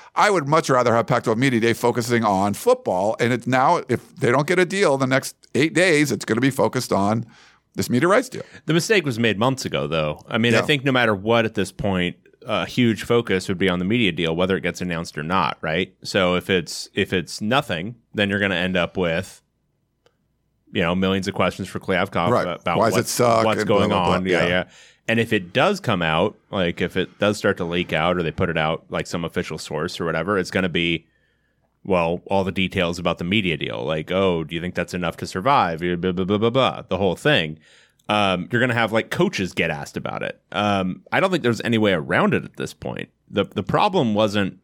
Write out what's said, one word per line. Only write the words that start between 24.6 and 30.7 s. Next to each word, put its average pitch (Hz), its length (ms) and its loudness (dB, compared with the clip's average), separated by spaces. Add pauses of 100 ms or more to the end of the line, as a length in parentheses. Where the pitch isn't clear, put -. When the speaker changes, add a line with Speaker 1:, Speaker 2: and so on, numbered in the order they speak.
Speaker 2:
And 113 120 2
if 107 100 -2
it 92 220 -2
does 180 260 2
come 98 220 0
out, 82 340 2 (160)
like, 87 300 -2
if 90 160 -2
it - 200 -4
does 104 200 0
start 101 200 0
to 92 60 -4
leak 87 300 -2
out 87 240 2
or 87 60 -2
they 78 80 -2
put 90 180 -2
it 82 80 -2
out, 78 320 -2
like, 85 180 -6
some 87 160 -6
official 82 340 -6
source 80 440 -6
or 87 40 -4
whatever, 82 320 -2
it's 90 140 -4
gonna 92 160 -2
be, 85 400 -2 (800)